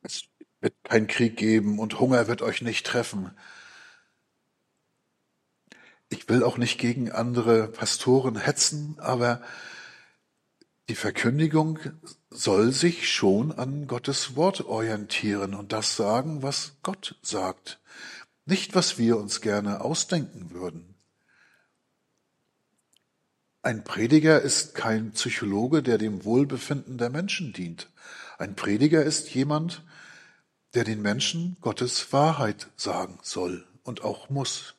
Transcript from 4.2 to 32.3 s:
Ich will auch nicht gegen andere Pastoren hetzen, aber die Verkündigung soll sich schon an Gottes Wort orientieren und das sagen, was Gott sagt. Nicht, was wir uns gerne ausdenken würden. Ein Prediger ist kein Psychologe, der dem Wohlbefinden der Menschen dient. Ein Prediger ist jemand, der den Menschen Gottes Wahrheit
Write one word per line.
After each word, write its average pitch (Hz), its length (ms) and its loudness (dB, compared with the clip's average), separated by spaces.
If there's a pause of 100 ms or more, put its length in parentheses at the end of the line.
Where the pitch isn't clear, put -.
Ich - 180 -10
will 117 140 4
auch 120 160 2
nicht 120 200 0
gegen 120 320 0
andere 117 580 2
Pastoren 123 680 2
hetzen, 147 640 -2
aber 120 440 0 (1500)
die 113 40 -4
Verkündigung 156 840 2 (520)
soll 107 420 4
sich 170 400 2
schon 110 400 4
an 139 340 -6
Gottes 127 500 -4
Wort 180 260 2
orientieren 104 920 -2
und 101 180 -10
das 107 240 -2
sagen, 131 460 0
was - 400 -6
Gott - 400 -10
sagt. - 580 -6 (680)
Nicht, - 280 -2
was 180 220 2
wir 113 220 4
uns 104 220 -6
gerne 101 420 -2
ausdenken 127 680 -2
würden. 87 440 -12 (2750)
Ein 110 240 -4
Prediger 147 560 6
ist - 340 -2
kein 113 360 -2
Psychologe, 117 720 0
der 120 160 4
dem 104 260 -2
Wohlbefinden 127 720 0
der 120 140 0
Menschen 156 420 -4
dient. - 380 -10 (480)
Ein 98 180 -8
Prediger 143 460 4
ist - 320 -2
jemand, 151 500 0 (880)
der 120 120 2
den 107 180 -4
Menschen 165 580 -2
Gottes - 520 -4
Wahrheit 139 640 2